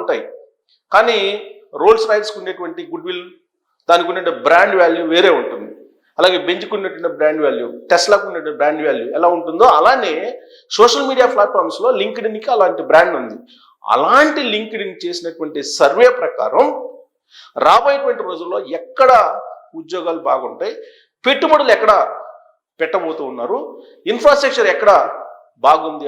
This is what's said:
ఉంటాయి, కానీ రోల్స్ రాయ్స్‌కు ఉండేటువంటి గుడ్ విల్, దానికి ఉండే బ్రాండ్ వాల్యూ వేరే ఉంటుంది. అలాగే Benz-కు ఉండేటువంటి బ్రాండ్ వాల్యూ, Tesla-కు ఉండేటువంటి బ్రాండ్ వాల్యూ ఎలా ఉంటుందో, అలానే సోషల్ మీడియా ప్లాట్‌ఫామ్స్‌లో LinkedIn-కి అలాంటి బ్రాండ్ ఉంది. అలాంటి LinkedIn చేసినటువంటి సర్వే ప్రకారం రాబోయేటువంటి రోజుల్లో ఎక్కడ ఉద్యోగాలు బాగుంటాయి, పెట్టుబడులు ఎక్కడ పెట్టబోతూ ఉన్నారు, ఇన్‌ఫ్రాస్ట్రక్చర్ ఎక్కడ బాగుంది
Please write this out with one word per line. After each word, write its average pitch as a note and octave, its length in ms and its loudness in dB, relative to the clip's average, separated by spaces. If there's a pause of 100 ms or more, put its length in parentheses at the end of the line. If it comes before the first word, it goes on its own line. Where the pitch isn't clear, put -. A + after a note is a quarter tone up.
ఉంటాయి, E3+ 240 -4 (680)
కానీ A3+ 240 2 (640)
రోల్స్ A3 300 4
రాయ్స్‌కు G#3 280 -4
ఉండేటువంటి F3 400 -12 (140)
గుడ్ D#3+ 160 -12
విల్, F3+ 180 -10 (640)
దానికి F3 220 4
ఉండే F3 220 -2 (140)
బ్రాండ్ F#3 320 4
వాల్యూ E3 240 2 (120)
వేరే F#3 160 6 (100)
ఉంటుంది. - 280 -10 (500)
అలాగే F3+ 260 4
Benz-కు F#3+ 300 -4
ఉండేటువంటి E3+ 420 -6
బ్రాండ్ D#3 260 0
వాల్యూ, A#2+ 220 -2 (240)
Tesla-కు G3 380 2
ఉండేటువంటి D#3 320 -10
బ్రాండ్ D3+ 260 0
వాల్యూ A#2+ 180 -2 (140)
ఎలా F3 180 2
ఉంటుందో, E3 280 0 (120)
అలానే G#3+ 340 2 (640)
సోషల్ C4 320 4
మీడియా B3 260 2
ప్లాట్‌ఫామ్స్‌లో G3+ 540 0 (120)
LinkedIn-కి G#3+ 540 -6
అలాంటి F#3 360 0
బ్రాండ్ E3 300 4
ఉంది. A2+ 160 -10 (580)
అలాంటి C#4 460 2 (140)
LinkedIn G#3+ 360 -8 (140)
చేసినటువంటి E3 560 -8 (160)
సర్వే - 320 4 (100)
ప్రకారం D#3 480 0 (1000)
రాబోయేటువంటి B3+ 600 2
రోజుల్లో F3 300 -8 (200)
ఎక్కడ - 320 2 (720)
ఉద్యోగాలు E3+ 480 -6
బాగుంటాయి, C3 460 -4 (520)
పెట్టుబడులు D4 500 2
ఎక్కడ G#3+ 180 4 (880)
పెట్టబోతూ D#3+ 420 -4 (100)
ఉన్నారు, B2+ 260 -6 (540)
ఇన్‌ఫ్రాస్ట్రక్చర్ B3+ 640 2
ఎక్కడ G#3 180 4 (760)
బాగుంది D3+ 420 0